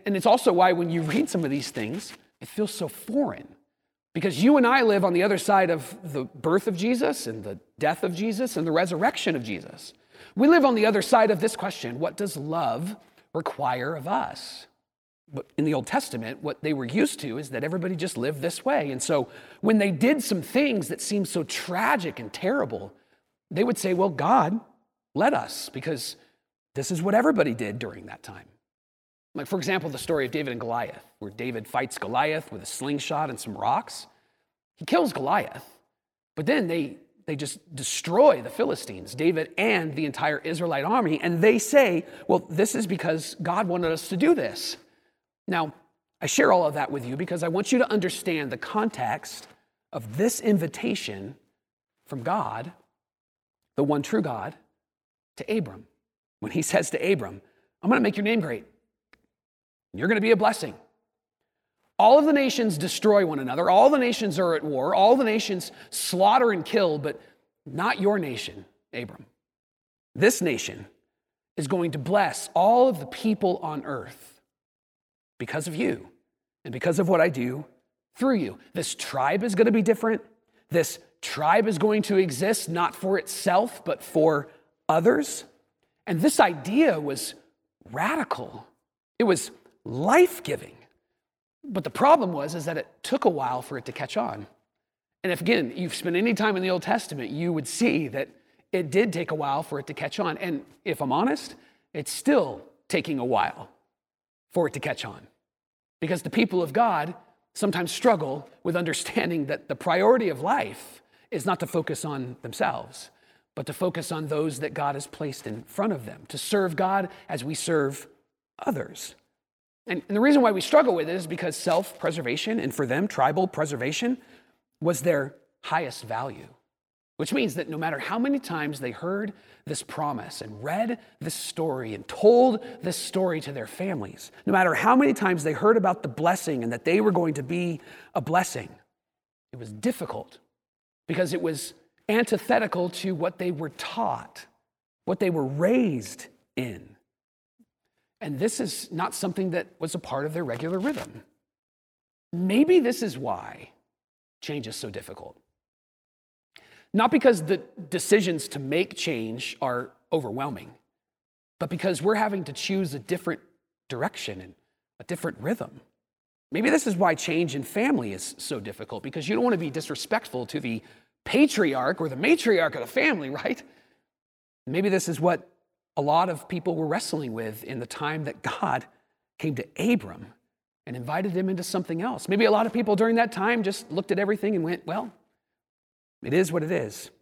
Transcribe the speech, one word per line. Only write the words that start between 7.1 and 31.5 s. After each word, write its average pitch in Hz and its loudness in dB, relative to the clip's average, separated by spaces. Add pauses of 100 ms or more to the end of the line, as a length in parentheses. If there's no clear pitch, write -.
and 110 -8
the 101 -10 (200)
death 156 0
of 185 0
Jesus 214 -2
and 165 0
the 165 0
resurrection 175 0
of 127 -4
Jesus. - -10 (420)
We 240 6
live 330 8
on 254 6
the 214 4
other 208 4
side 220 6
of 185 2
this 214 0
question, 131 -8
"What 165 -4
does 202 -6
love 151 -4 (380)
require 139 -2
of 139 -10
us?" - -6 (680)
But 131 -10
in 139 0
the 156 2
Old 131 -2
Testament, 120 -6
what 147 -8
they 156 -2
were 135 -4
used 214 0
to 123 -6
is 139 -10
that 127 -4
everybody 180 -4
just 175 -6
lived 135 -4
this 170 -4
way. 262 0
And 131 -6
so - 0 (320)
when 220 4
they 202 4
did 233 4
some 185 -2
things 240 0
that - -6
seemed 202 -2
so 170 -2
tragic 180 -2
and 110 -10
terrible, 147 -2 (560)
they 175 0
would 247 0
say, 190 0
"Well, 190 2
God, 175 2 (560)
let 220 4
us," - -4
because 135 -8 (580)
this 139 -4
is 165 -2
what 202 2
everybody 214 4
did 113 -4
during 101 -10
that - -16
time. 95 -18 (840)
Like, 143 -8
for 196 0
example, 170 0
the 135 -8
story 147 0
of 117 -4
David 147 -2
and 120 -6
Goliath, 117 -6 (140)
where 101 -12
David 117 -8